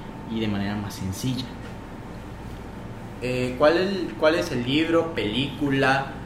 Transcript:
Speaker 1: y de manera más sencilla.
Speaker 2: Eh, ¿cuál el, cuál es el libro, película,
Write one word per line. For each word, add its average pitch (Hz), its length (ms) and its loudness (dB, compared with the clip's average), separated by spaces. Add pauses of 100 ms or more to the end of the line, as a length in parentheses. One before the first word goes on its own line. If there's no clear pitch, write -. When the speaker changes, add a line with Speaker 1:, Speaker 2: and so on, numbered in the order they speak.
(300)
Speaker 1:
y 113 100 -2
de 110 80 0
manera 101 280 0
más 104 180 -4
sencilla. 113 500 -4 (1800)
Speaker 2:
Eh, 123 380 0
¿cuál 151 180 8
el, 190 420 0
cuál 156 180 6
es - 140 0
el 120 140 0
libro, 160 500 4
película, 135 920 2 (200)